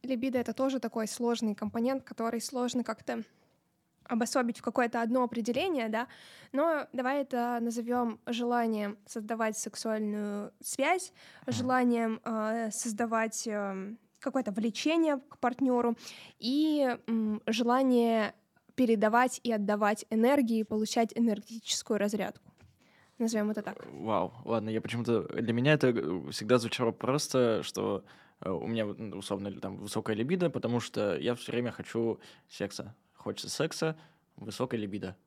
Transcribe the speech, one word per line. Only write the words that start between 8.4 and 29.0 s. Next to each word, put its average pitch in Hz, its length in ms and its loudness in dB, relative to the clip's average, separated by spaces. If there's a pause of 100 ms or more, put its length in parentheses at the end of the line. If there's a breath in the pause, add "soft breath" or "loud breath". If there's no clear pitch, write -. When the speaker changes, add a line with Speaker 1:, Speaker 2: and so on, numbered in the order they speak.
Speaker 1:
создавать 220 500 -4
сексуальную 208 920 -4 (100)
связь, 339 520 0 (340 loud breath)
Speaker 2:
Мгм. 254 80 -2
Speaker 1:
желанием, 240 680 2
э, 220 460 -2
создавать, 226 760 -2
эм, 202 500 -4 (220)
какое-то 254 320 -2
влечение 285 680 2 (120)
к - 100 -20
партнеру 240 560 2 (440 loud breath)
и, 285 580 2 (100)
м, 220 400 0
желание 233 840 4 (420)
передавать 226 680 4
и 240 100 0
отдавать 208 580 2
энергии, 226 520 4
получать 220 540 0
энергетическую 226 840 0
разрядку. 202 540 -2 (680 soft breath)
Назовем 220 320 0
это 214 100 -4
так. - 300 -10
Speaker 2:
Вау, 92 420 0 (120)
ладно, 110 240 0
я 110 120 0
почему-то, 113 400 0 (200)
для 113 120 2
меня 127 200 6
это, 139 140 4
э, 82 440 0
всегда 110 260 2
звучало 117 340 0
просто, 120 720 2
что, 101 400 -2 (380 loud breath)
э, - 80 -4
у 82 180 -4
меня 113 180 -2
вот, 104 140 -8
ну, 98 180 -10